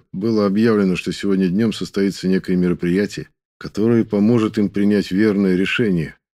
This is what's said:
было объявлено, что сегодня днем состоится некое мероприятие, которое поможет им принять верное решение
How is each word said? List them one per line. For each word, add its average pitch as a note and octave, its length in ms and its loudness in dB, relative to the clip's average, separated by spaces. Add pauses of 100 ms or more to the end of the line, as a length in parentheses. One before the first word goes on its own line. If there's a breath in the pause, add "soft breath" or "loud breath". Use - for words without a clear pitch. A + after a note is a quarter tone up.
(120)
было G#2+ 340 -2
объявлено, G2+ 520 2
что F2 160 -6
сегодня F#2+ 340 0
днем G#2 240 0
состоится F#2+ 560 -4
некое F#2 300 0
мероприятие, F2+ 720 -2 (280)
которое A2+ 480 0
поможет A2 520 2
им G2+ 120 0
принять G2+ 420 0
верное G2 440 2
решение F2+ 600 -2 (240)